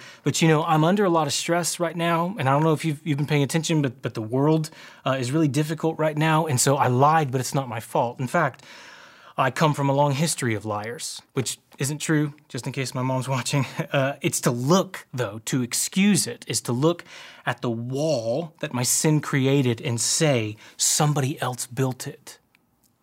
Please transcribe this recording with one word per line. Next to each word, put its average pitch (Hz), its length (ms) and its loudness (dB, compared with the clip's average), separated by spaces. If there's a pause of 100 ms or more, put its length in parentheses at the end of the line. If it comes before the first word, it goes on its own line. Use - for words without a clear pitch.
(220)
but, - 180 0
you 165 80 6
know, 156 160 6
I'm 156 200 4
under 202 200 4
a 185 60 2
lot 160 160 2
of 139 60 -4
stress - 480 -2
right 170 160 -2
now, 170 420 0
and 131 100 0
I 135 40 6
don't 143 100 4
know 160 100 4
if 147 120 -2
you've, 156 200 -2
you've 147 120 -2
been 143 100 -2
paying 147 160 2
attention, 156 400 0
but, 127 200 -4
but 123 120 -6
the 113 80 -6
world, 143 480 2 (340)
uh, 135 140 0
is 127 140 -4
really 160 160 2
difficult 156 500 -2
right 156 180 0
now, 160 300 2
and 131 140 0
so 139 160 4
I 127 120 2
lied, 143 420 4
but 127 100 0
it's - 140 -4
not 139 140 -2
my 113 120 -8
fault. 120 400 -2
In 131 60 -4
fact, 156 380 0 (720)
I 135 140 2
come 151 240 2
from 143 140 -2
a 135 60 2
long 143 180 2
history 135 420 -2
of 104 120 -6
liars, 107 560 -8 (100)
which - 260 -4 (200)
isn't 147 200 -4
true, 151 360 0 (140)
just - 180 -10
in 135 60 -6
case 131 220 -6
my 127 80 -4
mom's 127 260 -2
watching. 131 380 0 (120)
<laughs> 151 140 -6
Uh, 139 280 0
it's - 220 -2
to 160 80 2
look, 143 640 0
though, 113 340 -6
to 135 160 0
excuse 190 640 0
it, - 200 -12
is - 160 -4
to - 100 -4
look 156 320 2 (400)
at 127 160 -2
the 123 100 -2
wall 127 920 -4
that 151 120 -8
my 123 100 0
sin 151 380 2
created 135 600 2
and 120 200 -4
say, 117 560 0 (200)
"Somebody 147 640 0
else 123 260 -6
built 127 400 -4
it, - 320 -16 (640)